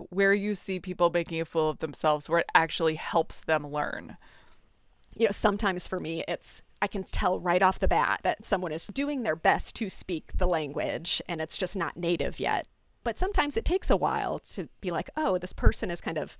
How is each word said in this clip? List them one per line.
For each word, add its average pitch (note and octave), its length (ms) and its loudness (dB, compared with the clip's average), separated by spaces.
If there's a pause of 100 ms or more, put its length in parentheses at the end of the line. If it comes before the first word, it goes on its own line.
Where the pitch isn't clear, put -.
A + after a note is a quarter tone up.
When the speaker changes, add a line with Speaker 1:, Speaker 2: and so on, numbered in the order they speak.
(120)
Speaker 1:
where G3 220 4
you G#3 200 0
see F#3 260 -4
people F3 300 2
making E3 320 -2
a E3 40 -4
fool D#3 220 0
of D3+ 120 -2
themselves, D3+ 500 0
where E3 120 2
it - 120 -2
actually D#3+ 400 2
helps - 460 -2
them D3+ 260 -2
learn. - 500 -8 (1000)
Speaker 2:
You A3+ 100 2
know, G3+ 60 4
sometimes G3+ 560 0
for F#3 100 -4
me, D#3+ 300 -6
it's, - 340 -6 (220)
I G#3 40 2
can F#3+ 160 -4
tell F#3 360 0
right F3+ 240 2
off F#3 160 4
the F#3+ 80 4
bat D3+ 340 4
that - 240 -2
someone F3+ 260 0
is E3 140 -6
doing C#4+ 380 -4
their E3 120 0
best E3 420 2
to G3+ 120 -4
speak - 460 -6
the F#3 100 4
language D3 840 -2
and D#3+ 140 -4
it's - 160 -6
just F#3+ 180 -2
not E3+ 220 -4
native E3 420 -2
yet. A#2 280 -2 (360)
But A#3 140 -4
sometimes D4 400 0
it - 80 0
takes - 240 2
a F#3+ 80 8
while C#3 400 -2 (140)
to - 180 -8 (120)
be F3+ 100 -6
like, - 260 -4
"Oh, A3 220 2
this F#3 120 -8
person A3 380 6
is E3+ 100 -4
kind E3 200 -4
of, D3+ 200 -6